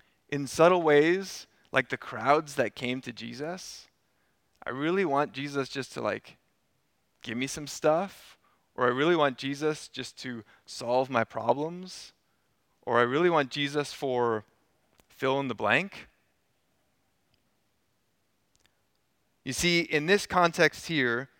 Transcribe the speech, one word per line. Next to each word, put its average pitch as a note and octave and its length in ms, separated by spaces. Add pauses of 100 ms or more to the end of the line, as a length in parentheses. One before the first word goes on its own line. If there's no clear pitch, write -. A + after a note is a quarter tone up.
(300)
in C#3+ 180
subtle E3+ 340
ways, E3 640 (260)
like C3 180
the C3 80
crowds C#3+ 580
that A#2 180
came B2+ 280
to B2 120
Jesus? A#2+ 720 (800)
I - 60
really E3 340
want C#3+ 280
Jesus C#3 360
just C3+ 240
to, B2+ 80
like, G#2+ 360 (840)
give A2+ 160
me C3 80
some D3 220
stuff, - 680 (380)
or B2 100
I B2 40
really D3 260
want C#3+ 220
Jesus C#3+ 500
just - 320
to A#2+ 240 (220)
solve B2+ 460
my A#2 120
problems, D3+ 880 (760)
or A#2+ 100
I A#2+ 60
really D3 260
want D3 220
Jesus C#3+ 420
for A#2+ 520 (640)
fill C3+ 320
in C3+ 80
the A#2 40
blank. A2 540 (3250)
You C3 80
see, E3+ 300
in D3+ 240
this G3 200
context E3+ 640
here, C3 400 (120)